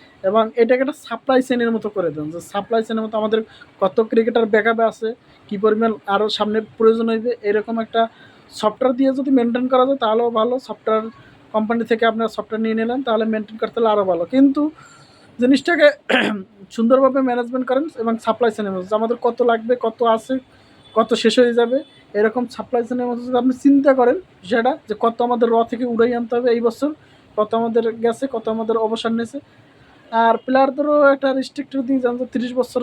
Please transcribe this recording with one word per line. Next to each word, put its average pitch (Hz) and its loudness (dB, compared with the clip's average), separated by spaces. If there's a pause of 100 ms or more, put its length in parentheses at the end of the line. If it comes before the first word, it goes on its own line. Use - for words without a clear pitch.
(240)
এবং 214 2 (120)
এটাকে 247 2
একটা 285 -4
সাপ্লাই 254 -2
চেইনের 240 -2
মতো 220 -4
করে 180 -2
দেন, 151 -8
যে 170 -12
সাপ্লাই 214 -4
চেইনের 220 -4
মতো 220 -8
আমাদের 214 0 (400)
কত 196 0
ক্রিকেটার 226 2
ব্যাকআপে 220 2
আছে, 220 -2 (420)
কী 208 -6
পরিমাণ 220 2 (160)
আরও 202 0
সামনে 214 -2 (180)
প্রয়োজন 226 4
হইবে, 226 -2 (100)
এরকম 214 -2
একটা 226 -2 (500)
সফটওয়্যার 247 -2
দিয়ে 269 2
যদি 269 -4
মেনটেন 247 2
করা 254 4
যায় 269 0
তাহলেও 226 0
ভালো। 233 0
সফটওয়্যার 220 -4 (460)
কোম্পানি 220 -2
থেকে 226 -2
আপনারা 226 0
সফটওয়্যার 220 -8
নিয়ে 220 -2
নিলেন, 240 -4
তাহলে 220 -2
মেনটেন 220 -6
করতে 220 -6
হলে 226 2
আরও 208 2
ভালো। 175 0
কিন্তু 277 2 (800)
জিনিসটাকে 285 2 (220)
<clears throat> 208 -4
সুন্দরভাবে 262 2
ম্যানেজমেন্ট 247 -2
করেন 262 0 (120)
এবং 226 -2
সাপ্লাই 226 0
চেইনের 208 -6
মধ্যে 185 -8
যে 214 0
আমাদের 226 -2
কত 240 -2
লাগবে, 233 0
কত 226 -4
আছে, 226 0 (640)
কত 226 2
শেষ 220 2
হয়ে 240 4
যাবে, 233 4 (360)
এরকম 220 0
সাপ্লাই 240 -4
চেইনের 247 -4
মধ্যে 240 -6
যদি 254 -2
আপনি 254 2
চিন্তা 277 4
করেন 254 4 (260)
সেটা 233 0 (160)
যে 214 -6
কত 226 0
আমাদের 240 2
র 226 2
থেকে 233 -6
উড়াই 233 0
আনতে 240 -6
হবে 247 0
এই 233 0
বছর, 240 -2 (480)
কত 214 0
আমাদের 226 0 (180)
গেছে, 233 -2
কত 226 -8
আমাদের 220 -2
অবসর 226 -2
নিয়েছে। 233 -6 (760)
আর 226 4
প্লেয়ারদেরও 269 0 (180)
একটা 277 -2
রেস্ট্রিক্টেড 269 -6
দিয়ে 262 0
যান 240 0
যে 254 -6
ত্রিশ 247 -4
বছর 247 -2